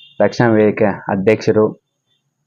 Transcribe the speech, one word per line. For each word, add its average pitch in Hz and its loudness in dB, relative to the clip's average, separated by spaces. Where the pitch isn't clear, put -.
ರಕ್ಷಣಾ 110 0
ವೇದಿಕೆ 107 2
ಅಧ್ಯಕ್ಷರು, 104 -2